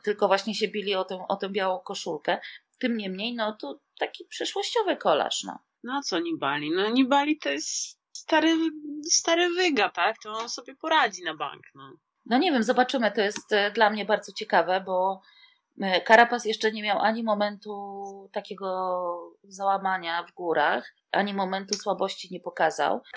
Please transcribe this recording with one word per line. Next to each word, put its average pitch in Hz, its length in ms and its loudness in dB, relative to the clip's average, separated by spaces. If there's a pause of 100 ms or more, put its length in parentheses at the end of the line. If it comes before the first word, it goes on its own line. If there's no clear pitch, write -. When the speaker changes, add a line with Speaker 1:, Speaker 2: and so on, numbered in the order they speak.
Speaker 1:
tylko 208 240 2
właśnie 196 280 2
się 208 120 -2
bili 196 280 -4
o 190 80 0
tę, 185 260 -8
o 196 60 2
tę 196 140 -6
białą 190 300 0
koszulkę. 180 580 -4 (420)
Tym 240 180 0
niemniej, 208 380 -6
no, 214 260 -2
to - 180 -10 (200)
taki - 260 -8
przyszłościowy - 720 -2
kolarz, 147 460 0
no. - 160 -10 (240)
Speaker 2:
No 240 140 -8
a 285 40 -4
co 185 180 -2
Nibali? 147 520 -2
No 196 180 0
Nibali 277 480 2
to - 120 -6
jest - 500 -6 (140)
stary, 320 440 2 (540)
stary 339 380 2
wyga, 339 400 2
tak? 185 340 0
To 214 100 -10
on 226 160 -6
sobie 269 260 -12
poradzi 247 480 0
na 160 120 -6
bank, 147 260 -8 (140)
no. 135 180 -20 (320)
Speaker 1:
No 240 120 2
nie 349 140 4
wiem, 240 120 2
zobaczymy. 240 480 2
To 220 100 0
jest, 208 320 -2
e, 208 180 4
dla 214 180 6
mnie 214 160 -2
bardzo 202 280 0
ciekawe, 185 520 2
bo, 190 360 0 (600)
e, 185 260 2
Carapaz 233 380 8
jeszcze 220 260 0
nie 214 120 -8
miał 208 160 2
ani 226 240 2
momentu 208 500 -2 (600)
takiego 196 340 -8 (760)
załamania 190 800 -2
w - 100 -16
górach, 170 640 0 (160)
ani 202 220 2
momentu 196 440 -2
słabości 190 540 -2
nie 175 80 -8
pokazał. 170 640 0 (160)